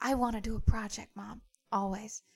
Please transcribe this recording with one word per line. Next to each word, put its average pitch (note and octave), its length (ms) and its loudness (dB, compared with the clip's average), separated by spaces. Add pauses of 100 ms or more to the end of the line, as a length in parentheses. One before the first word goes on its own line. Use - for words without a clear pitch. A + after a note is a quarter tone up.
"I C4 140 2
wanna A#3+ 260 0
do A3+ 160 -2
a G#3 40 0
project, G#3+ 560 2
Mom," G#3 260 -12 (300)
always. G3+ 500 -2 (140)